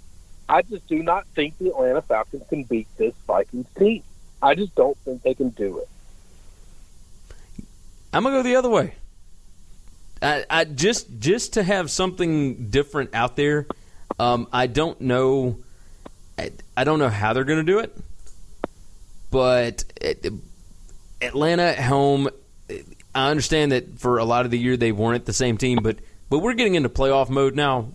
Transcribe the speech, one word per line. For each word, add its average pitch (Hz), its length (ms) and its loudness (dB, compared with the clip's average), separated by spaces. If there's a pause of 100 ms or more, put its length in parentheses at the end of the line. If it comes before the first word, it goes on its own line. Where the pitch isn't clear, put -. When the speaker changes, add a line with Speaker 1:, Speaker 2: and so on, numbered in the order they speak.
(480)
Speaker 1:
I 165 140 6
just 180 260 -6
do 160 160 -2
not 175 320 0
think 160 220 -2
the 185 100 0
Atlanta 135 340 2
Falcons 123 460 -2
can 147 160 -4
beat 113 240 -4 (100)
this 117 160 0 (140)
Vikings 104 400 0 (100)
team. 208 260 2 (380)
I 143 140 6
just 190 200 -4
don't 139 240 4
think 127 220 -8
they 131 120 0
can 131 160 -2
do 98 300 -6
it. - 100 -16 (2250)
Speaker 2:
I'm 170 100 2
gonna 269 140 2
go 262 40 2
the 247 140 2
other 254 140 4
way. 175 260 2 (1300)
I, 143 280 0
I 165 140 2
just, 151 560 -2
just 185 360 0
to 214 80 2
have 185 280 0
something 156 800 0
different 139 440 0
out 120 220 0
there. 147 320 0 (500)
Um, 120 360 2
I 127 140 2
don't 147 340 -2
know. 131 580 2 (800)
I, 80 140 -6 (260)
I 131 80 2
don't 151 140 2
know 135 100 4
how 107 240 0
they're 131 100 0
gonna 156 200 0
do 190 160 2
it, 226 140 -6 (1400)
but 127 540 2 (160)
it, - 320 -4 (920)
Atlanta 151 420 2
at 165 160 2
home. 139 500 2 (840)
I 135 160 0
understand 151 400 2
that - 280 -2
for 123 200 2
a 113 40 2
lot 120 220 2
of 120 60 -4
the 120 80 0
year 123 180 2
they 117 140 2
weren't 113 340 0
the 110 80 -4
same 120 240 2
team, 123 240 2
but, 107 160 0 (320)
but 147 100 4
we're 233 140 0
getting 220 220 2
into 139 140 2
playoff 135 380 2
mode 135 280 2
now. 131 400 0